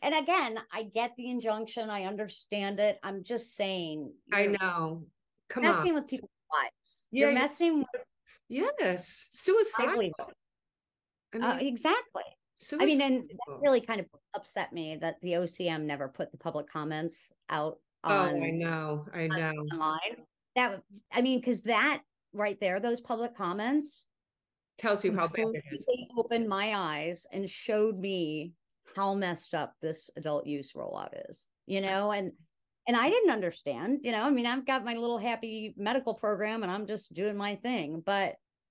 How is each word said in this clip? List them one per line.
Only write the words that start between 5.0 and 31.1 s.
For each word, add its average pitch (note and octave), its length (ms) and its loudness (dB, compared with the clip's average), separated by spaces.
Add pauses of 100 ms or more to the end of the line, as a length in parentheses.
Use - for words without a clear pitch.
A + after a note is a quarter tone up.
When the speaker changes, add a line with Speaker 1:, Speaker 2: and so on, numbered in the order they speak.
Speaker 2:
Come A#3 140 -4
Speaker 1:
messing E4+ 280 6
Speaker 2:
on. E4 40 4
Speaker 1:
with D4 140 -2
people's C4 240 -8 (200)
lives. - 580 -2
Speaker 2:
Yeah, B3 100 0
Speaker 1:
You're C#4+ 100 8
Speaker 2:
yeah. C#4 100 6
Speaker 1:
messing D4+ 380 4
with - 240 -2 (460)
Speaker 2:
Yes. C4+ 840 0
Suicide. G#4 560 4
Speaker 1:
livelihood. E4+ 460 -2 (1000)
Speaker 2:
I A3 40 -4
Speaker 1:
Uh, A3+ 200 2
Speaker 2:
mean, C4 80 0
Speaker 1:
exactly. D#4 560 0 (560)
I - 80 4
mean, D4 160 6
and C4 260 2
that - 0 -
Speaker 2:
suicidal. C4+ 320 -10
Speaker 1:
really C4+ 200 6
kind G#3+ 200 -2
of F3 60 -8 (280)
upset G#3 380 -6
me D#3 240 -6
that D#3+ 240 -4
the F3 160 -2
O F3 100 2
C F3 220 -4
M D#3 180 0
never C#3 220 -2
put C#3+ 240 -6
the D3+ 60 -16
public D3+ 300 -6
comments D#3 640 -6 (200)
out D#3 280 -2 (260)
Speaker 2:
Oh, E3 80 4
Speaker 1:
on, F3 300 4
Speaker 2:
I E3 80 0
know. D#3+ 640 -2
I E3 160 -2
Speaker 1:
on, D#3+ 120 0
Speaker 2:
know. D#3+ 100 0 (220)
Speaker 1:
online. E3 540 -2 (280)
That, A3 260 0 (320)
I A3+ 100 4
mean, B3+ 200 4
'cause B3 220 0
that A#3 380 4 (300)
right G#3 280 0
there, F#3+ 200 2
those A#3+ 200 0
public A#3+ 340 -4
comments G#3+ 720 -2 (720)
Speaker 2:
Tells G#3 260 2
you F#3+ 80 2
how F3+ 160 2
bad A3 260 -2
it B3+ 180 -8
is. - 120 -8
Speaker 1:
completely B3 320 0
opened A#3 320 0
my G#3 280 0
eyes E3 560 -2
and F#3+ 180 -4
showed G#3+ 480 0
me E3+ 540 -2 (420)
how G3 200 0
messed F3+ 400 -2
up D3+ 280 -4
this D#3+ 340 -6
adult D3+ 300 -2
use C#3+ 280 -6
rollout - 540 -8